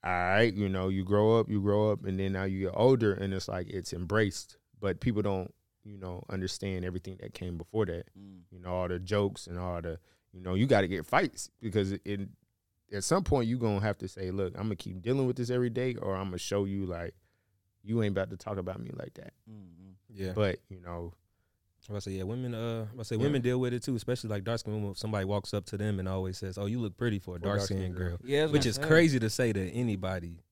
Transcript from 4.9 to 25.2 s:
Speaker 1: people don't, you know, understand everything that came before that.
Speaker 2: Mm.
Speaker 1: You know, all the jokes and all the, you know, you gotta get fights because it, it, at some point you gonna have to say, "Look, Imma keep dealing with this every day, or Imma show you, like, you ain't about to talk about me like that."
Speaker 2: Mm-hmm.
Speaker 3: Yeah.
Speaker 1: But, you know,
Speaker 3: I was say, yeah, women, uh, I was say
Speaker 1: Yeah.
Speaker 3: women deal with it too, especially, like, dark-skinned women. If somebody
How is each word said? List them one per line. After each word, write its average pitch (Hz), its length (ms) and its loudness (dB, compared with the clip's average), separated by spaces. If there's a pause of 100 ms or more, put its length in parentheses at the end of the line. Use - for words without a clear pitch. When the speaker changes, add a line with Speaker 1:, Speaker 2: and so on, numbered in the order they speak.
Speaker 1:
people 107 220 2
don't, 95 300 -2 (320)
you 101 140 -16
know, 92 320 -10
understand 95 540 -4
everything 92 360 -6
that 104 140 -12
came 87 240 -8
before 107 280 0
that. 85 180 -6 (120)
Speaker 2:
Mm. 95 260 -20 (100)
Speaker 1:
You 92 80 -18
know, 90 120 -6
all 90 160 0
the 90 120 -2
jokes 98 480 0
and 87 100 -8
all 90 240 -4
the, 82 160 -6 (340)
you 92 80 -18
know, 92 140 -4
you 104 120 4
gotta 104 200 6
get 85 180 -2
fights - 460 0 (100)
because 101 320 0
it, 101 120 -6
it, 101 160 -4 (720)
at 101 100 -6
some 175 220 2
point 127 240 4
you 123 100 0
gonna 107 220 2
have 104 180 0
to - 100 -8
say, 92 220 -6
"Look, 95 280 -2
Imma 104 180 -2
keep 92 260 -10
dealing 131 240 2
with 123 100 0
this 123 140 -2
every 123 200 2
day, 123 260 -2
or 95 240 -2
Imma 92 180 -4
show 101 260 0
you, 98 220 -2
like, 85 280 -6 (680)
you 110 200 0
ain't 101 100 2
about 95 180 0
to 92 60 -10
talk 104 220 -6
about 92 220 -6
me 113 140 -10
like - 200 -10
that." - 180 -16 (180)
Speaker 2:
Mm-hmm. 95 400 -20 (240)
Speaker 3:
Yeah. 95 180 -4
Speaker 1:
But, 98 360 2
you 95 120 -14
know, 87 320 -8 (760)
Speaker 3:
I 104 60 -8
was 101 100 -6
say, 98 80 -6
yeah, 95 120 -4
women, 120 300 -4
uh, 113 380 -4
I - 40 -14
was 113 120 -10
say 113 80 -2
Speaker 1:
Yeah. 110 60 2
Speaker 3:
women 143 180 2
deal 127 200 2
with 123 120 0
it 123 100 -2
too, 135 120 -2
especially, 120 340 -2
like, 101 160 -2
dark-skinned 110 320 -2
women. 104 140 -2
If 92 80 -10
somebody 107 260 0